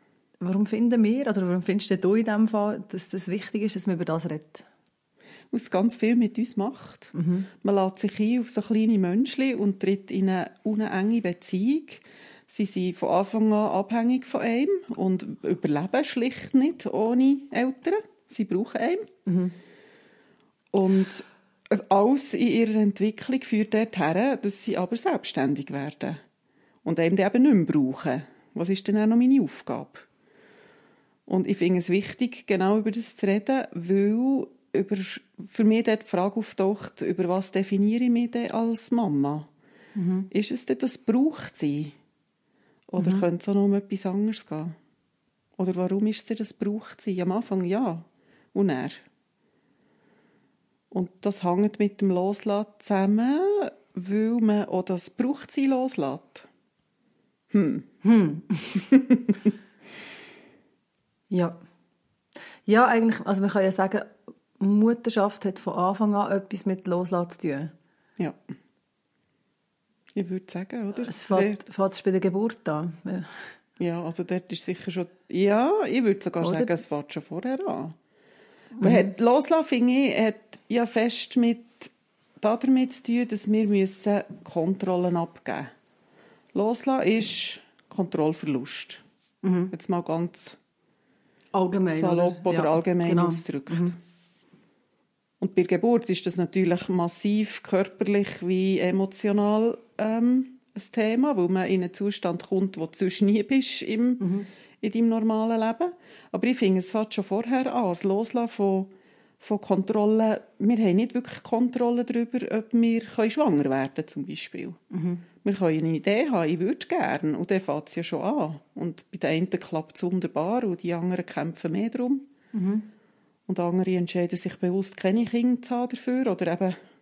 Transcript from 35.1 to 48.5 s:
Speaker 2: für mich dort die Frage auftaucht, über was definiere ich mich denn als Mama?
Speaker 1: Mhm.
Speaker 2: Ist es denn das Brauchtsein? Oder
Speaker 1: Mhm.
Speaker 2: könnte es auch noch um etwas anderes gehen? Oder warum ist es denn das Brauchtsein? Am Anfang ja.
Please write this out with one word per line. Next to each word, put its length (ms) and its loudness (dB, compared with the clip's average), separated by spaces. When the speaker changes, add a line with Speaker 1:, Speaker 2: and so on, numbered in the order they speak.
Speaker 2:
für 160 0
mich 200 6
dort 180 2
die 60 -20
Frage 280 0
auftaucht, 640 -2
über 260 -2
was 240 -2
definiere 520 2
ich 60 4
mich 220 2
denn 200 -4
als 400 -2
Mama? 560 0
Speaker 1:
Mhm. 340 0
Speaker 2:
Ist 220 -2
es 140 -6
denn 120 -2
das 200 -4
Brauchtsein? 920 -2
Oder 260 0
Speaker 1:
Mhm. 80 2
Speaker 2:
könnte 220 2
es 60 -4
auch 60 0
noch 100 4
um 100 4
etwas 320 -4
anderes 400 -2
gehen? 280 -8
Oder 180 -2
warum 320 0
ist 120 -2
es 80 -12
denn 100 -4
das 160 -6
Brauchtsein? 720 -4
Am 100 0
Anfang 320 -2
ja. 400 -2